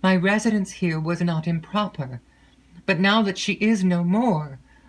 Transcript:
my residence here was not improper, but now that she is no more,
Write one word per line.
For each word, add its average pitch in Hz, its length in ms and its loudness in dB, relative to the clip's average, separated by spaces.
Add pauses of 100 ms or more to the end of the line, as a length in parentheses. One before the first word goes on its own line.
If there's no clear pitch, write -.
my 190 120 4
residence 202 580 0
here 165 260 -2
was 170 220 -2
not 170 260 -2
improper, 165 720 -4 (640)
but 180 140 0
now 202 220 4
that 196 160 0
she - 160 -4
is 208 300 2
no 180 200 2
more, 170 560 0 (300)